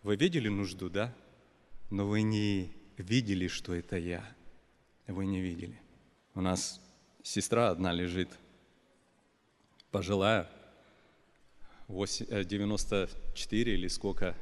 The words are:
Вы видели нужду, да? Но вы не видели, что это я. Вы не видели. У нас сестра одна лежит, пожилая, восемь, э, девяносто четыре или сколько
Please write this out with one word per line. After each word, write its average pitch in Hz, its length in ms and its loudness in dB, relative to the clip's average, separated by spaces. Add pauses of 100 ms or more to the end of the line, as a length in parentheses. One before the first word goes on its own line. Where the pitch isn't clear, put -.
Вы 101 120 2
видели 147 320 2
нужду, 95 380 -2
да? 101 240 0 (760)
Но 98 180 0
вы 107 140 4
не 104 500 2 (240)
видели, 98 520 2
что - 260 -6
это 87 240 -4
я. 87 260 -4 (840)
Вы 95 180 -4
не 95 160 -2
видели. 87 400 -8 (540)
У 95 60 -4
нас 92 380 0 (440)
сестра 113 480 2
одна 90 200 0
лежит, 87 380 -2 (1600)
пожилая, 98 580 2 (1400)
восемь, 98 420 -4
э, 101 140 0
девяносто 101 680 0 (240)
четыре 113 400 2
или 90 140 2
сколько 95 540 2